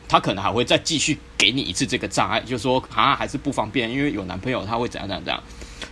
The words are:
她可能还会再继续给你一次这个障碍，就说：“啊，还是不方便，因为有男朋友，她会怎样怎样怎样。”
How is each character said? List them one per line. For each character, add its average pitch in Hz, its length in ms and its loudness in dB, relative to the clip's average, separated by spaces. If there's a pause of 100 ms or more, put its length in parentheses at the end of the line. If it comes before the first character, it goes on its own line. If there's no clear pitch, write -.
她 165 120 6
可 123 140 2
能 95 100 -2
还 98 80 2
会 117 140 2
再 165 140 6
继 - 180 -2
续 135 180 2 (220)
给 98 140 6
你 131 100 0
一 90 100 -4
次 123 140 -2
这 123 140 0
个 107 80 -2
障 104 200 2
碍， 92 120 0
就 120 180 -4
说 127 260 2 (100)
：“啊， 123 220 4
还 113 120 -2
是 143 100 -4
不 139 140 -2
方 110 180 0
便， 113 220 0
因 139 120 0
为 147 80 2
有 98 140 -4
男 90 140 -6
朋 127 120 -2
友， 101 140 -2
她 113 100 -2
会 120 120 0
怎 - 120 -8
样 98 80 -6
怎 95 80 -4
样 76 80 -8
怎 71 80 -2
样。” - 120 -4 (480)